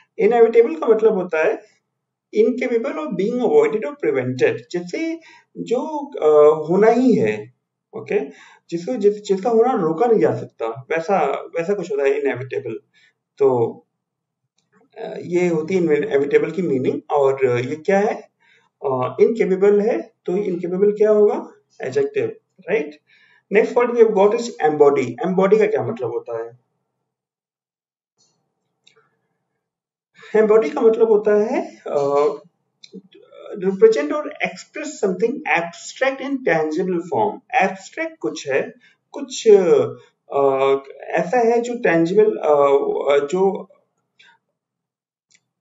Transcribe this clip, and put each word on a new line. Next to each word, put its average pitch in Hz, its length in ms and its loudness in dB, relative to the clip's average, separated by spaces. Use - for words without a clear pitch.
इनएविटेबल 233 500 4
का - 120 -6
मतलब 214 260 4
होता 160 300 -2
है - 200 -2
incapable 254 560 0
of 302 120 -8
being 220 320 -2
avoided 220 420 2
or 294 140 -8
prevented, 127 540 0
जैसे 320 480 -6
जो, 277 540 -6
अ, 151 480 4
होना 196 180 2
ही 240 280 4
है, 107 380 -2
ओके, 196 220 -4
जिसको, 175 260 -8
जिस, 202 280 0
जिसका 196 260 -2
होना 233 220 2
रोका 185 340 -2
नहीं 226 140 2
जा 131 160 0
सकता, 120 320 -10
वैसा, 160 580 -4
वैसा 165 480 -4
कुछ 170 180 -6
होता 139 120 -2
है 143 180 0
इनएविटेबल। 123 580 -6
तो, 127 440 0
अ, - 240 -12
ये 175 260 -2
होती 165 260 -2
है 180 100 0
इनएविटेबल 147 680 0
की 190 100 -6
मीनिंग। 143 400 -2
और 135 340 0
ये 123 300 -2
क्या 196 240 0
है? 226 160 -2
अ, 127 360 -4
इनकेपेबल 202 600 2
है, 277 320 -4
तो 180 120 -4
इनकेपेबल 185 540 -2
क्या 208 180 2
होगा? 214 420 2
एडजेक्टिव, 131 540 -4
राइट? - 300 -4
Next 240 200 2
word 240 160 2
we 233 120 4
have 214 160 4
got 208 160 4
is 233 120 -2
embody। 139 440 4
एम्बॉडी 190 320 2
का 214 80 4
क्या 139 180 0
मतलब 120 260 -6
होता 113 340 -8
है? 117 160 -20
एम्बॉडी 220 340 4
का - 120 -6
मतलब 226 300 4
होता 208 240 2
है, 240 520 -2
अ, 143 120 -2
represent 220 500 2
or 302 140 -4
express - 840 -10
something 196 280 -2
abstract 262 640 -6
in 277 100 -8
tangible 170 680 -2
form। 107 400 -4
एब्स्ट्रैक्ट 311 580 -6
कुछ - 280 -8
है, 170 260 -4
कुछ, - 360 -10
अ, 139 1400 2
ऐसा 175 360 -4
है 233 240 2
जो 240 140 -6
टेंजिबल, 180 500 2
अ, 143 1000 2
जो 190 420 -2